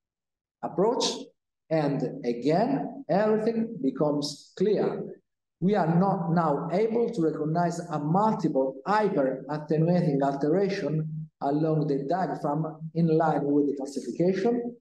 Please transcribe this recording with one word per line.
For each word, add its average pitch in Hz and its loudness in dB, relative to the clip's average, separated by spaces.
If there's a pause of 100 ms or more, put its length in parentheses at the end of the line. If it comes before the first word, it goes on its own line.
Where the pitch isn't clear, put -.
(640)
approach. 180 0 (640)
And 147 0
again, 147 0
everything 220 0
becomes 143 -2
clear. - 0 (580)
We 196 2
are 165 2
not 190 2
now 156 0
able 220 2
to - -2
recognize 160 0
a 151 -6
multiple 151 0 (100)
hyper-attenuating 156 0
alteration 156 -2 (120)
along 151 0
the 135 -2
diaphragm 160 -2
in 165 2
line 156 4
with 143 4
the - -2
classification, 190 -2